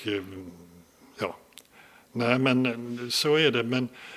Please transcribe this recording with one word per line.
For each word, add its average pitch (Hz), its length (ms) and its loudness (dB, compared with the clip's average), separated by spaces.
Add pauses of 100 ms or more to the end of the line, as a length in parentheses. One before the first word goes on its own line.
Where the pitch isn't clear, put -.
ehm, 95 440 -6 (680)
ja. 95 180 -4 (760)
Nej, 120 280 2
men, 127 260 4
eh, 120 440 -6
så 147 260 2
är 156 160 6
det. 120 120 2
Men 123 260 0 (280)